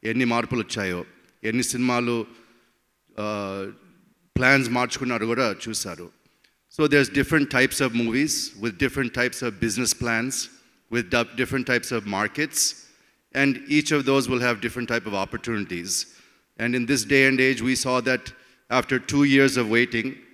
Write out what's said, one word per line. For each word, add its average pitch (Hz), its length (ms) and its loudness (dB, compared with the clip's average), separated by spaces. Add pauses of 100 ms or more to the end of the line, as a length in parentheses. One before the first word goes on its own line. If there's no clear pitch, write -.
ఎన్ని 113 220 0
మార్పులు 117 340 0
వచ్చాయో, 95 460 -4 (380)
ఎన్ని 113 200 -2
సినిమాలు, 120 640 -2 (920)
ఆ, 104 60 -4 (1120)
ప్లాన్స్ 131 320 4
మార్చుకున్నారు 123 560 -2
కూడా 117 300 0 (140)
చూశారు. 87 420 -8 (640)
So 156 120 2
there's 143 200 6
different 139 440 2
types 131 300 2
of 127 120 0
movies 120 640 0
with 113 200 -6
different 131 340 -2
types 123 300 -2
of 107 160 -6
business 113 340 0
plans, 120 560 -4 (400)
with 117 220 -2
du-, 120 260 0
different 131 300 -2
types 123 240 -2
of 107 160 -4
markets, 104 800 -4 (480)
and 135 320 2
each 147 240 2
of 143 140 2
those 135 220 2
will 123 120 0
have 120 200 0
different 117 300 -6
type 117 160 -2
of 104 80 -6
opportunities. 95 1000 -6 (420)
And 120 160 -2
in 123 140 -2
this 123 180 0
day 135 220 4
and 135 120 2
age, 131 220 2
we 127 140 0
saw 127 260 0
that 127 320 -4 (380)
after 127 260 0
two 143 260 0
years 135 320 6
of 120 140 0
waiting 120 480 0 (160)